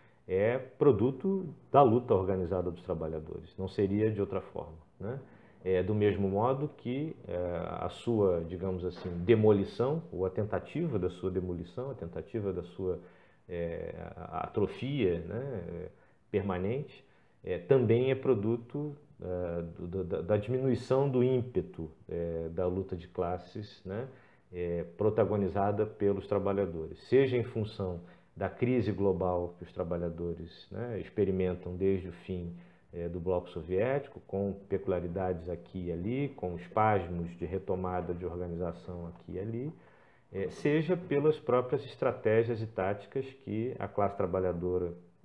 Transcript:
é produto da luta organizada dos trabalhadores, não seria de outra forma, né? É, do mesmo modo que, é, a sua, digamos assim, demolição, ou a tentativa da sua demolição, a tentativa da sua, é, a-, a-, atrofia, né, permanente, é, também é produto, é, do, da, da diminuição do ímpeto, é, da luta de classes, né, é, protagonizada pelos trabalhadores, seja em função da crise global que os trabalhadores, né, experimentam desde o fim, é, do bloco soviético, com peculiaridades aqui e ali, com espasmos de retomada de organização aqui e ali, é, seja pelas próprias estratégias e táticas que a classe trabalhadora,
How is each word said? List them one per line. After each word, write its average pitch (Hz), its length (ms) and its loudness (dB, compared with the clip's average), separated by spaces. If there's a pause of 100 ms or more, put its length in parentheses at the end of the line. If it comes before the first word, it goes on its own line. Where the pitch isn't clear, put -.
(280)
é 104 300 2
produto 143 960 2 (180)
da 139 100 10
luta 123 320 6
organizada 92 580 2
dos 87 120 -12
trabalhadores, 80 760 -6
não 95 100 -6
seria 104 440 2
de 101 100 -2
outra 98 180 -2
forma, - 380 -10 (220)
né? 113 200 -8 (460)
É, 92 160 4
do 104 140 2
mesmo 101 320 4
modo 127 480 2
que, 139 400 -6 (100)
é, 90 120 -6 (420)
a 87 80 -2
sua, 98 580 2
digamos 92 380 -4
assim, 90 260 -6 (100)
demolição, 110 920 6
ou 92 140 -2
a 95 40 0
tentativa 110 720 -2
da 87 100 0
sua 92 220 -4
demolição, 90 580 -4
a 135 40 -8
tentativa 92 580 -6
da 87 120 -4
sua, 90 360 -4 (480)
é, 85 480 -6 (180)
a-, 85 260 -8
a-, - 20 -
atrofia, 107 760 0
né, 87 680 -8 (420)
permanente, 101 760 -2 (400)
é, 90 120 -2
também 123 540 6
é 131 40 4
produto, 123 800 0 (280)
é, 87 400 -4
do, 85 420 -6
da, 85 180 -4
da 92 140 2
diminuição 131 720 2
do 123 140 4
ímpeto, 123 640 0 (200)
é, 82 400 -4
da 90 180 -2
luta 95 260 -2
de 85 140 -8
classes, 90 800 -6
né, 110 240 -6 (420)
é, 87 320 -2 (140)
protagonizada 101 880 2
pelos 101 420 0
trabalhadores, 95 800 0
seja 127 300 6
em 117 60 2
função 98 580 -4 (340)
da 95 140 -2
crise 120 420 2
global 90 640 0
que - 60 -16
os - 80 -16
trabalhadores, 85 960 -4
né, 110 300 -6
experimentam 92 800 0
desde 95 320 2
o - 20 -8
fim, 87 420 -8 (420)
é, 85 140 -6
do 87 100 -6
bloco 87 300 0
soviético, 95 800 -2
com 98 260 -2 (160)
peculiaridades 90 800 -2
aqui 87 380 -8
e 85 40 -2
ali, 120 380 -2
com 90 260 -6
espasmos 87 800 0
de - 80 -6
retomada 90 720 -2
de 87 100 -6
organização 85 840 -6
aqui 85 260 -14
e 90 60 -6
ali, 117 340 -6 (580)
é, 95 180 -4
seja 156 460 2
pelas 151 440 2
próprias 123 460 2
estratégias 113 760 2
e 110 60 -4
táticas 104 580 -2
que 120 540 -6
a 98 80 -6
classe 98 280 0
trabalhadora, 90 800 0 (320)